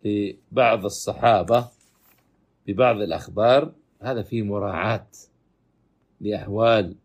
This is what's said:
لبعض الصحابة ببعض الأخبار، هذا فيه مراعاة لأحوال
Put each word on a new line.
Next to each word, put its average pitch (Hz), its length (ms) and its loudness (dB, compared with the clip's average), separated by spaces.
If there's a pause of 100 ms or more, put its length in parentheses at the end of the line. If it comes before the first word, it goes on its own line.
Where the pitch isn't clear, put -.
لبعض 104 800 0
الصحابة 110 800 0 (1000)
ببعض 113 340 2
الأخبار، 104 720 0 (300)
هذا 117 200 -6
فيه 113 220 -6
مراعاة 101 640 -4 (1120)
لأحوال 104 840 0